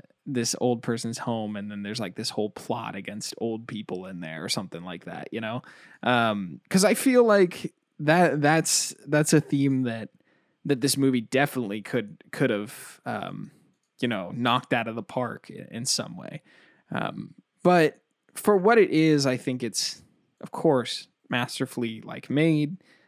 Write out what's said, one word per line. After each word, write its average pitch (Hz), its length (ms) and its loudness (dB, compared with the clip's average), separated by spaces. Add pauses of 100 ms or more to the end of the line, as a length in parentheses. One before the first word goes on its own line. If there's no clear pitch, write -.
(280)
this 123 320 -2
old 120 220 0
person's 117 380 -4
home, 110 360 -6
and 104 140 -10
then 101 140 -10
there's, 104 160 -8
like, 98 160 -8
this - 160 -8
whole 107 180 -2
plot 113 460 -8
against 104 420 -10
old 113 300 -6
people 92 400 -10
in 92 140 -12
there 80 220 -10
or 95 60 -6
something 87 340 -6
like 90 220 -12
that, 78 260 -12
you 107 80 -8
know? 113 220 -6 (400)
Um, 107 680 2
'cause 190 140 4
I 214 120 6
feel 247 280 6
like 202 500 4 (260)
that, 151 420 4
that's, 156 540 2 (120)
that's 151 260 2
a 151 80 8
theme 139 420 2
that, 113 260 -6 (560)
that 135 160 0
this 139 160 2
movie 135 240 2
definitely 113 640 0
could, 110 480 -6
could 135 180 0
have, - 560 -6
um, - 460 -10 (500)
you 123 60 0
know, 98 280 -4
knocked 120 380 0
out 117 140 0
of 113 80 -6
the 113 80 -8
park - 480 -6
i-, - 180 -14
in 120 160 -10
some - 320 -4
way. - 240 -14 (500)
Um, - 440 -6 (260)
but 175 400 4 (320)
for 208 240 2
what 220 220 6
it 190 100 6
is, 151 380 4
I 127 100 0
think 127 240 -4
it's, - 400 -6 (400)
of - 100 -16
course, 131 560 0 (220)
masterfully, 120 720 -4
like, - 300 -12
made. 151 460 2 (300)